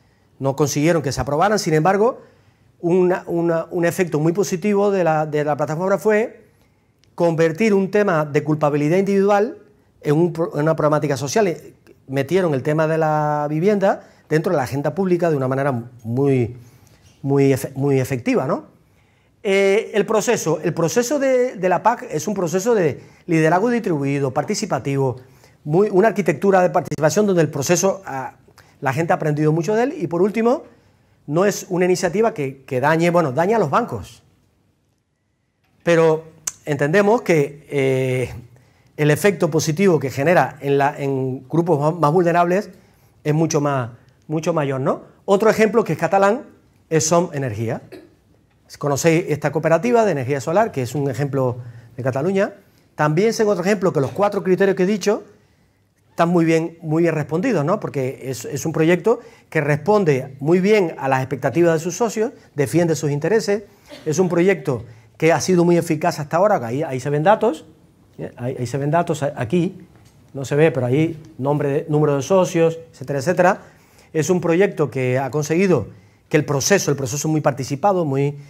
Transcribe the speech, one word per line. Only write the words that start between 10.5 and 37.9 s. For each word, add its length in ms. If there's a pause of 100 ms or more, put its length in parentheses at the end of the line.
en 60
una 160
problemática 400
social. 300
Eh, 260 (340)
metieron 460
el 100
tema 240
de 100
la 520
vivienda 580 (220)
dentro 240
de 40
la 60
agenda 320
pública 340
de 60
una 140
manera 240 (320)
muy, 500 (680)
muy 300
efe-, 240
muy 240
efectiva, 480
¿no? 320 (600)
Eh, 520
el 120
proceso, 560
el 120
proceso 440
de, 380
de 140
la 120
pac 280
es 180
un 60
proceso 420
de 260 (240)
liderazgo 440
distribuido, 640
participativo, 840 (480)
muy, 280
una 180
arquitectura 520
de 80
participación 560
donde 160
el 80
proceso, 560
ah, 300 (460)
la 100
gente 220
ha 20
aprendido 380
mucho 220
de 80
él. 140
Y 100
por 140
último, 420 (640)
no 200
es 240
una 160
iniciativa 480
que, 300
que 180
dañe, 300
bueno, 200
daña 240
a 40
los 100
bancos. 540 (1600)
Pero 420 (400)
entendemos 560
que, 480
eh, 640 (640)